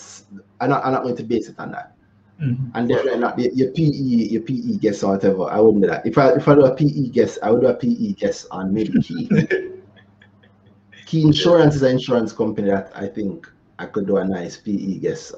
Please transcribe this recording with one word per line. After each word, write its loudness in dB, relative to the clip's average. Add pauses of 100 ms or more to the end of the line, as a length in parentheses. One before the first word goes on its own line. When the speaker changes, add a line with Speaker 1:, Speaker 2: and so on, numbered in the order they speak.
(600)
Speaker 1:
I'm 0
not, 0
I'm 0
not -2
going -4
to -12
base -2
it -20
on -12
that. -16 (440)
Speaker 2:
Mm-hmm. -4
Speaker 1:
And -2
definitely 0
not -4
the, 0
your 0
P 0
E, 0
your -2
P -6
E -4
guess 0
or 0
whatever. 0
I -2
wouldn't 6
do 2
that. -4
If 0
I, 6
if 0
I 6
do 8
a 4
P 0
E 0
guess, 0
I 0
would 2
do 2
a 2
P -4
E -2
guess -6
on -4
maybe 0
Key. -6
Speaker 2:
<laughs> 0 (1300)
Speaker 1:
Key -2
Insurance 6
is 0
an 4
insurance -2
company -2
that -2
I -8
think -8 (300)
I -12
could -6
do 0
a -2
nice -6
P -12
E -6
guess -8